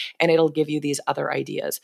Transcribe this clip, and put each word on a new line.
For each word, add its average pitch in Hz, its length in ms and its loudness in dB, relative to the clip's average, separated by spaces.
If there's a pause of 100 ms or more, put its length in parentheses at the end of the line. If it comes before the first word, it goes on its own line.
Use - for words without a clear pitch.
(200)
and 170 120 4
it'll 160 180 6
give 151 200 0
you 151 120 -2
these 143 260 -2
other 143 240 -2
ideas. 139 520 -6